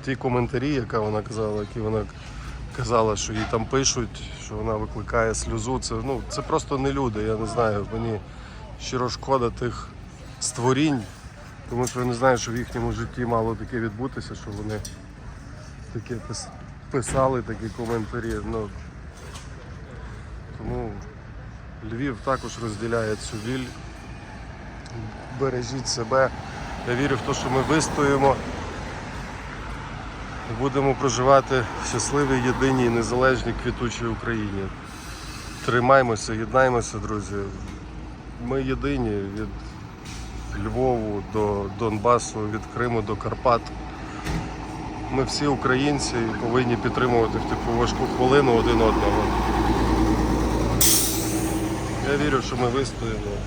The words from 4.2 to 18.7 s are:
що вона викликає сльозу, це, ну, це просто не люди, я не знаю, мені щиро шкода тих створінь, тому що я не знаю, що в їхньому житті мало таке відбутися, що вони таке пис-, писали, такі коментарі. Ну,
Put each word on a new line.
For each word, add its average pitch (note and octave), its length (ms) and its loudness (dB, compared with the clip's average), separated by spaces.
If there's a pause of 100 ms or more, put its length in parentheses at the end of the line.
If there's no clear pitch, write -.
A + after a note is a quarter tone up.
що G#2+ 120 -10
вона A2 180 -2
викликає G#2+ 640 0
сльозу, A#2 440 -2
це, A#2+ 240 -4
ну, C3 260 -2
це - 120 -4
просто D3 360 0
не C#3 160 2
люди, A#2 300 0
я A2 120 0
не G#2+ 120 -2
знаю, G#2 460 0
мені A2+ 260 -2 (600)
щиро B2 280 -2
шкода B2 400 2
тих - 380 -6 (520)
створінь, C3 600 2 (680)
тому A#2+ 180 0
що B2 120 -4
я B2 60 0
не B2 80 2
знаю, B2 240 6
що A2+ 140 -2
в A#2 60 -2
їхньому A#2+ 340 -2
житті A#2 340 -2
мало A2+ 300 2
таке A2 240 -4
відбутися, A2 560 -6
що - 160 -10
вони G#2 280 -6 (1120)
таке A#2+ 220 -6 (140)
пис-, - 180 -8 (440)
писали, C3 500 2
такі A2 280 -6
коментарі. A2+ 640 -2 (120)
Ну, A2 240 -4 (1900)